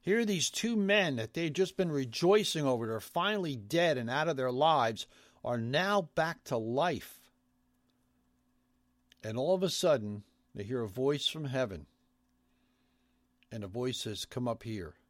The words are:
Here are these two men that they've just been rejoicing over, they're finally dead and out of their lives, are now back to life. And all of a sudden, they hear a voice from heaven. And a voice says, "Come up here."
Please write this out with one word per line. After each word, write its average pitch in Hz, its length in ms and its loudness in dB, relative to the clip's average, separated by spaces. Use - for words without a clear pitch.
Here 208 180 2
are 240 60 2
these 190 240 0
two 233 260 -2
men 196 400 2
that 113 180 -4
they've 165 180 -2
just 180 260 0
been 175 140 0
rejoicing 151 760 2
over, 117 220 2
they're 110 120 -2
finally 180 560 -2
dead 147 420 2
and 117 120 -4
out 147 180 0
of 156 80 0
their 127 160 0
lives, 131 560 4
are 120 140 -2
now 165 580 0
back 160 300 0
to 127 120 -2
life. 123 640 -2
And 110 140 -6
all 160 180 2
of 185 80 0
a 180 60 0
sudden, 104 540 0
they 101 100 -8
hear 120 180 -4
a 110 60 -4
voice 135 400 0
from 156 180 -4
heaven. 120 400 -4
And 107 120 -8
a 98 40 -10
voice 123 320 -4
says, - 260 -8
"Come 123 220 -6
up 113 160 -6
here." 98 320 -8